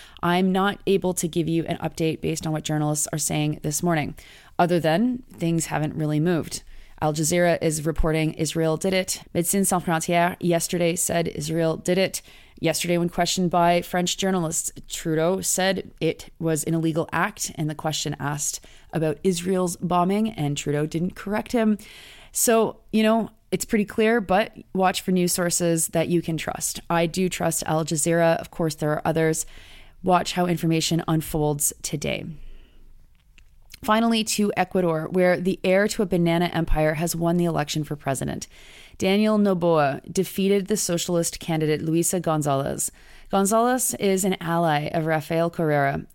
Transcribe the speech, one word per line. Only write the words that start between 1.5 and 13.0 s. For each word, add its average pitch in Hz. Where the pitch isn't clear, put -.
an 170
update 160
based 160
on 156
what 151
journalists 151
are 160
saying 151
this 151
morning, 165
other 170
than 202
things 165
haven't 151
really 151
moved. 160
Al 156
Jazeera 165
is 156
reporting 160
Israel 160
did 190
it. 185
Médecins 190
Sans 180
Frontières 170
yesterday 170
said 170
Israel 160
did 180
it. 185
Yesterday, 170
when 170